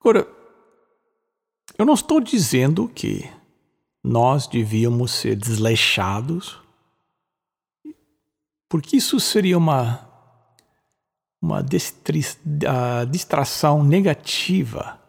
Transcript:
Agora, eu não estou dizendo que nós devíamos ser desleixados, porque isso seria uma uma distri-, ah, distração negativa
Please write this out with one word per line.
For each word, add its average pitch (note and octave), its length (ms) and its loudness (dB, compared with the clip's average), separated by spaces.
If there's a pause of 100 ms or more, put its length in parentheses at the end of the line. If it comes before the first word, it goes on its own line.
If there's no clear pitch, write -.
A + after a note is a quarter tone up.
Agora, - 260 4 (1500)
eu G#3+ 80 2
não D4 80 6
estou D4+ 260 2
dizendo E3 680 2
que - 420 -6 (720)
nós B2+ 460 0
devíamos A#2 640 0
ser A2 240 -2
desleixados, A2+ 1200 -2 (2000)
porque E3 280 -2
isso C4 240 2
seria F#3+ 360 2
uma C3+ 500 0 (1300)
uma G1+ 220 -2
distri-, - 760 -4 (300)
ah, B2 380 -2
distração D3 760 0
negativa D#3+ 1160 0 (100)